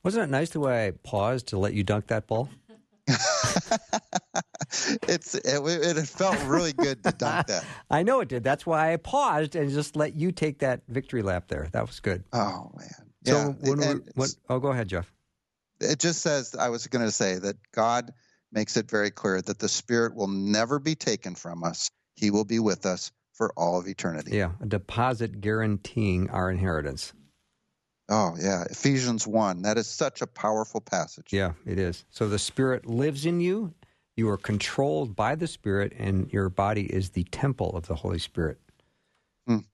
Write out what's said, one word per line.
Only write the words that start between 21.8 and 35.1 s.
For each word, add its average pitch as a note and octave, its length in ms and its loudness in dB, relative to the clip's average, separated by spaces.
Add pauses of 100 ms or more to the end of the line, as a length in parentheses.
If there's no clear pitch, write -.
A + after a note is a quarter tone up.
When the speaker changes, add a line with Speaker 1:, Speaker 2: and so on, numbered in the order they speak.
Speaker 2:
He G#2+ 140 2
will G#2 140 2
be A2+ 140 0
with G#2+ 280 0
us F2+ 260 -4 (200)
for - 240 -2
all E2+ 220 2
of F2+ 80 -4
eternity. F#2 500 -4
Speaker 1:
Yeah, F#2 240 0
a - 60 -6
deposit A2 720 -2
guaranteeing G#2 920 0
our F#2 200 0
inheritance. E2 640 -2 (960)
Speaker 2:
Oh, G2+ 320 4
yeah. F2+ 300 2
Ephesians B2 560 2
one. G#2 360 0
That G#2+ 160 2
is A2 80 0
such - 360 -4
a - 40 -2
powerful A2 540 -2
passage. - 520 -6
Speaker 1:
Yeah, G2 200 0 (120)
it F#2 140 -2
is. F2 320 -2
So - 180 -2
the G#2 100 0
Spirit C3 480 0
lives C#3 400 0
in F3 140 2
you. F#3 320 0 (440)
You A2+ 140 2
are G2+ 80 0
controlled C3+ 760 0